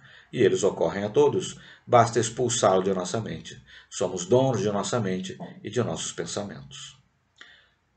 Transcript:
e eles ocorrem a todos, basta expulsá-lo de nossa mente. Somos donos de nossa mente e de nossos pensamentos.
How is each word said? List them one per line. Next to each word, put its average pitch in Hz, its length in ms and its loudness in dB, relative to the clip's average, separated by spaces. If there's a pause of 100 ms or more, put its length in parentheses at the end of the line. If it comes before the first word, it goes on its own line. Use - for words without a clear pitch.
(340)
e 131 80 -2
eles 92 220 4
ocorrem 90 420 0
a 107 40 -4
todos, 139 480 2 (280)
basta 117 340 6
expulsá-lo 107 640 2
de 98 100 0
nossa 92 280 -4
mente. - 420 -12 (260)
Somos 90 360 -4
donos 123 340 4
de 101 100 0
nossa 101 300 -2
mente 92 380 -4 (260)
e - 60 -10
de 117 120 0
nossos 82 300 -6
pensamentos. - 880 -10 (1000)